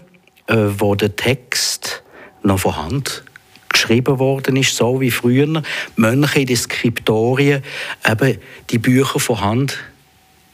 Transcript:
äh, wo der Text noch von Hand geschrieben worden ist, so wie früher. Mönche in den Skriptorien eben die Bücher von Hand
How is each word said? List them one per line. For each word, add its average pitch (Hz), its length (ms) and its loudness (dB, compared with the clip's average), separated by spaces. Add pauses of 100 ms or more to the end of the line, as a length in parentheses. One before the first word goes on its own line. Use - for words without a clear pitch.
(460)
äh, 110 100 0 (220)
wo 101 160 2
der 101 220 0
Text - 880 -4 (400)
noch 95 160 2
von 78 180 -2
Hand 85 460 -6 (440)
geschrieben 127 520 2
worden 135 380 0
ist, 131 180 0
so 127 260 0
wie 131 80 2
früher. 143 540 2 (320)
Mönche 135 460 2
in 135 40 0
den 127 100 0
Skriptorien 123 1080 0 (440)
eben 110 300 0 (320)
die 120 80 0
Bücher 131 420 2
von 110 220 -2
Hand 117 360 -2 (760)